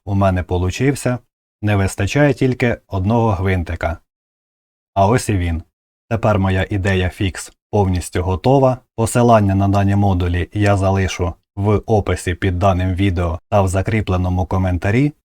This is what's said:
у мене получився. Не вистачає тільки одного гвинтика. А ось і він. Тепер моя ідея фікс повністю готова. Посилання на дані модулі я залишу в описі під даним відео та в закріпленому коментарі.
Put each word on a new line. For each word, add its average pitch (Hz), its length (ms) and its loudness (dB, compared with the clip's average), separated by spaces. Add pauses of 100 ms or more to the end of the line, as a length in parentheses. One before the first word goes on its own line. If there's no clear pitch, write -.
у 98 100 -4
мене 95 280 2
получився. 123 720 -2 (440)
Не 104 140 0
вистачає 104 580 0
тільки 123 440 0 (100)
одного 110 440 0
гвинтика. 90 680 -4 (960)
А 98 140 4
ось 120 220 0
і 104 80 2
він. 85 260 -2 (460)
Тепер 107 300 0
моя 95 300 0
ідея 95 400 0
фікс - 420 -6 (200)
повністю 95 500 0
готова. 127 560 2 (180)
Посилання 113 600 4
на 98 120 2
дані 101 280 2
модулі 90 580 0
я 101 240 2
залишу 95 560 -2 (220)
в 101 300 0
описі 95 480 -2
під 87 260 -2
даним 90 340 0
відео 87 460 -2 (100)
та 104 120 2
в 95 60 2
закріпленому 92 760 -2
коментарі. 95 680 0 (200)